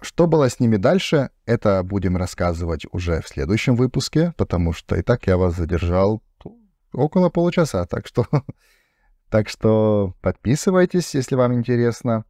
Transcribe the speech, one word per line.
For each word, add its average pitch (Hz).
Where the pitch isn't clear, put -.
что -
было 156
с -
ними 113
дальше, 139
это 104
будем 92
рассказывать 87
уже 85
в -
следующем 110
выпуске, 135
потому 87
что -
и 90
так -
я 92
вас 90
задержал 87
около 170
получаса, 170
так -
что, 120
<laughs> -
так 110
что 107
подписывайтесь, 175
если 135
вам 123
интересно. 120